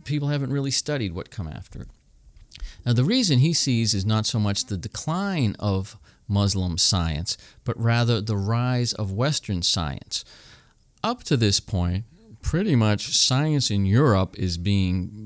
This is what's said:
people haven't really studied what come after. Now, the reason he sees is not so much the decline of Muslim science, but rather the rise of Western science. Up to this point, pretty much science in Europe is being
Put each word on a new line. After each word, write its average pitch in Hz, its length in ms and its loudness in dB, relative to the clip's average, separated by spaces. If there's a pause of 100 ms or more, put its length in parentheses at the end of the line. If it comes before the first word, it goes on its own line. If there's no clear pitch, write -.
people 143 240 -2
haven't 139 240 -2
really 139 180 -2
studied 131 420 -2
what 85 160 -8
come 85 180 -8
after. - 400 -12 (1000)
Now, 120 80 2
the 123 100 4
reason 185 360 2
he 160 140 4
sees 113 400 0
is 95 120 -2
not 110 200 2
so - 140 -2
much 104 260 0
the 101 120 -6
decline 160 800 -2
of 98 380 -2 (300)
Muslim 98 500 0
science, 82 600 0 (280)
but - 120 -4
rather 117 440 2
the 110 160 -2
rise 120 560 0
of 98 180 -4
Western 107 500 -2
science. - 640 -4 (800)
Up 240 200 -4
to - 120 2
this 110 240 2
point, 90 460 -2 (360)
pretty 180 340 0
much 107 400 2
science 143 540 2
in 101 160 2
Europe 101 540 4
is 87 180 -2
being 92 520 0 (160)